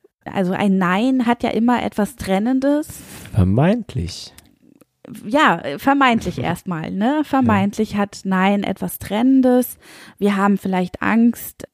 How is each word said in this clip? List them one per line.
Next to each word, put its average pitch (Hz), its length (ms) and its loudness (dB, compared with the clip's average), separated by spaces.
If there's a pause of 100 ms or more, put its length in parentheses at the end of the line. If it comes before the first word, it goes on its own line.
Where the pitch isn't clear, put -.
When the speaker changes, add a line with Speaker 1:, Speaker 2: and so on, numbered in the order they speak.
(240)
Speaker 1:
Also 185 280 -2
ein 190 260 2
Nein 226 480 0
hat 240 160 0
ja 254 80 0
immer 233 320 0
etwas 208 320 -4
Trennendes. 262 720 0 (480)
Speaker 2:
Vermeintlich. 117 1000 0 (920)
Speaker 1:
Ja, 226 360 2 (160)
vermeintlich 262 600 2
Speaker 2:
<laughs> - 40 -4
Speaker 1:
erstmal, 165 500 -6
ne? 247 320 0
Vermeintlich 214 680 0
Speaker 2:
Ja. 202 60 -2
Speaker 1:
hat 202 260 -4
Nein 190 380 0
etwas - 380 -6
Trennendes. 254 760 2 (400)
Wir 202 180 2
haben 196 220 2
vielleicht 185 440 -4
Angst, 226 720 0